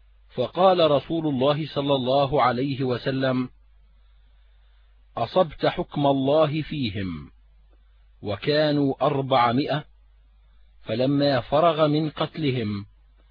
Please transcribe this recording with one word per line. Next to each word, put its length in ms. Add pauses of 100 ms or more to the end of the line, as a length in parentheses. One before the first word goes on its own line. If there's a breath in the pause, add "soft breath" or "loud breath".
(360)
فقال 560
رسول 360
الله 400
صلى 280
الله 460
عليه 420
وسلم: 640 (1700)
"أصبت 480
حكم 420
الله 540
فيهم، 720 (920)
وكانوا 840
أربعمائة، 800 (960)
فلما 600
فرغ 460
من 220
قتلهم 760 (460)